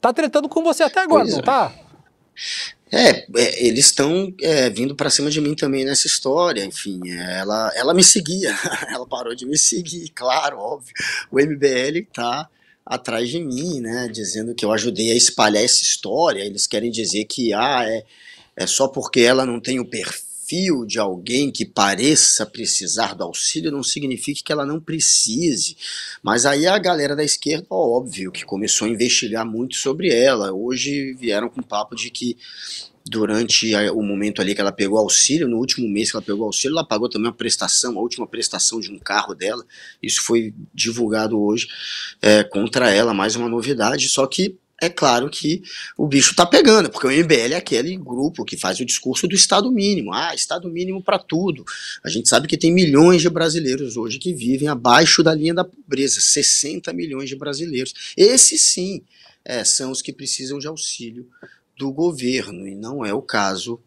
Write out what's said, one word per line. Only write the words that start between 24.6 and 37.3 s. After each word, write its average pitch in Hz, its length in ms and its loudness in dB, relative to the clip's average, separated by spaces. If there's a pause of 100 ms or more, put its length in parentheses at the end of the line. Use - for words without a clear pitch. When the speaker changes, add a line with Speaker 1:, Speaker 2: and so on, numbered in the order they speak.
Speaker 2:
não 147 140 -6
precise. 151 1000 0 (460)
Mas 117 200 2
aí 143 220 4
a 190 140 4
galera 156 360 0
da 151 80 0
esquerda, 147 460 -2
óbvio, 120 600 -2
que - 120 -12
começou 104 440 -2
a - 20 0
investigar 113 560 0
muito 113 300 -6
sobre 160 360 -2
ela. 117 400 4
Hoje 131 680 -4
vieram 117 300 -2
com - 120 -12
o - 20 -8
papo 104 320 -6
de 117 140 -8
que 120 260 -6 (720)
durante 107 680 0
a, 101 180 2
o 110 80 -2
momento 101 400 -2
ali 98 140 0
que 104 60 -4
ela 98 100 0
pegou 101 260 0
auxílio, 131 500 2
no 117 100 -2
último 123 300 -2
mês 101 220 -2
que - 80 -4
ela 104 80 -8
pegou 107 220 -4
auxílio, 135 260 -2
ela 165 100 -2
pagou 113 240 -2
também 113 200 -2
uma 113 100 -6